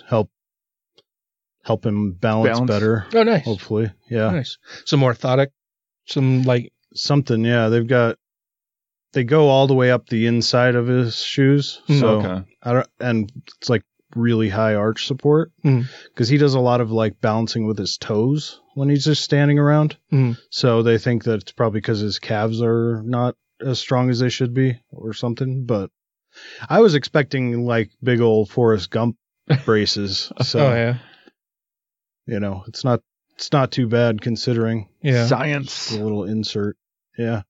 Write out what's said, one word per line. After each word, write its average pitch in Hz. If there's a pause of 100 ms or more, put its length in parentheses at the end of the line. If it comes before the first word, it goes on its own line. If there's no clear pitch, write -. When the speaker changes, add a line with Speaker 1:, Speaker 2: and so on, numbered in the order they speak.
Speaker 1:
help, 110 (1300)
help 110
him 104
balance 110
Speaker 2:
Balance. 123
Speaker 1:
better. 107
Speaker 3:
Oh, 226
nice. 214
Speaker 1:
Hopefully, 110 (180)
yeah. 110
Speaker 3:
Nice. 147 (280)
Some 143
orthotic, 131 (600)
some, 131
like 123 (220)
Speaker 1:
Something, 127
yeah. 117
They've 117
got, 120 (960)
they 135
go 147
all 135
the 135
way 127
up 123
the 113
inside 120
of 120
his 123
shoes. 139
Speaker 3:
Mm. 143
Speaker 1:
So 120 (120)
Speaker 2:
Okay. 95 (200)
Speaker 1:
I 120
don't, 127 (120)
and 113 (260)
it's, -
like, 113 (300)
really 117
high 110
arch 107
support 147 (100)
Speaker 3:
Mm. 131 (280)
Speaker 1:
'cause 117
he 143
does 143
a 135
lot 123
of, 110
like, 110
balancing 110
with 107
his 95
toes 123 (160)
when 139
he's 143
just 151
standing 143
around. 151 (160)
Speaker 3:
Mm. 127 (120)
Speaker 1:
So 117
they 117
think 120
that 113
it's -
probably 110
'cause 107
his 104
calves 113
are 117
not 123 (280)
as 131
strong 127
as 120
they 127
should 123
be 131 (100)
or 107
something. 127
But 104 (760)
I 185
was 202
expecting, 127
like, 117 (120)
big 120
old 110
Forrest 110
Gump 117 (320)
Speaker 3:
<laughs> 143
Speaker 1:
braces. 104 (120)
So, 123
Speaker 3:
Oh, 123
yeah. 117 (1300)
Speaker 1:
you 101
know, 98
it's -
not, 123 (360)
it's -
not 131
too 123
bad 117
considering. 113 (120)
Speaker 3:
Yeah. 127
Speaker 2:
Science. 135
Speaker 1:
Just 113
a 104
little 104
insert. 104 (420)
Yeah. 117